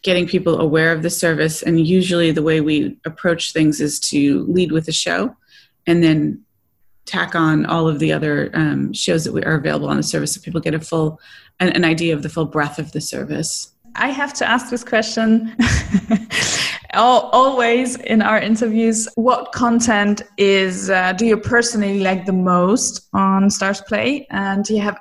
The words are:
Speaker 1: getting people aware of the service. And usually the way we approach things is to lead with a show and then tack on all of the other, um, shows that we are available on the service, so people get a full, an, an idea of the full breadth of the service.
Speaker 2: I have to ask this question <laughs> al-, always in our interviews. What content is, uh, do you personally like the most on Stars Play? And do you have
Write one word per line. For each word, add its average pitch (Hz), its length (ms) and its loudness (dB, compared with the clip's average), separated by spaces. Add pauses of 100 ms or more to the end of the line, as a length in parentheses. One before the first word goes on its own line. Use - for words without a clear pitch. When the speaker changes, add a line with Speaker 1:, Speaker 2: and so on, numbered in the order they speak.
Speaker 1:
getting 180 240 0
people 170 360 0
aware 160 320 2
of 160 100 -4
the 170 60 -2
service. 160 520 -2
And 165 240 2
usually 175 460 2
the 156 100 0
way 156 200 2
we 147 440 -2
approach 165 460 -2
things 156 300 2
is 147 180 -4 (120)
to 143 340 2
lead 175 260 0
with 160 160 -2
a 160 60 -6
show 180 420 -2 (500)
and 170 160 4
then 151 400 2 (640)
tack 175 300 -6
on 156 300 2
all 160 240 0
of 147 100 -2
the 156 140 0
other, 147 400 -2
um, 143 400 -2
shows 165 320 -2
that - 80 -6
we - 100 -4
are 160 120 0
available 147 340 -2
on 143 80 0
the 151 60 -2
service, 151 300 -4
so - 60 -10
people 165 220 -6
get 156 140 -4
a 160 40 -2
full, 160 400 -4 (400)
an, 180 100 2
an 175 140 0
idea 165 300 0
of 147 100 -4
the 156 60 -6
full 156 160 -4
breadth 147 340 -4
of 151 140 -10
the 156 80 -6
service. 147 680 -8 (280)
Speaker 2:
I 254 140 0
have 285 260 -6
to - 120 -2
ask 240 220 0
this 240 160 -6
question 226 680 2 (680)
<laughs> - 720 -6
al-, 240 400 4
always 247 640 2
in 220 240 2
our 214 180 2
interviews. 220 760 0
What 240 360 0
content 226 680 2 (160)
is, 190 520 2
uh, 185 220 2
do 190 140 -2
you 220 100 4
personally 214 640 0
like 185 260 0
the 196 60 -2
most 180 840 0
on 196 360 4
Stars 196 320 -2
Play? 233 480 -2
And 196 340 -2
do 214 120 -2
you 208 60 0
have 202 200 -4